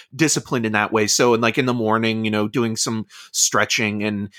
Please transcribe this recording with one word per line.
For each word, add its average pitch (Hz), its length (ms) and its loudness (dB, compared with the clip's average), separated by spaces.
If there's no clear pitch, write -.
disciplined 139 520 -2
in 107 80 -2
that 104 180 0
way. 107 160 2
So, 123 280 4
and, 113 80 0
like, 113 140 2
in 127 100 0
the 123 60 0
morning, 110 520 0
you 107 60 -2
know, 107 180 0
doing 113 260 -2
some 110 300 -4
stretching 107 720 0
and, 104 360 -4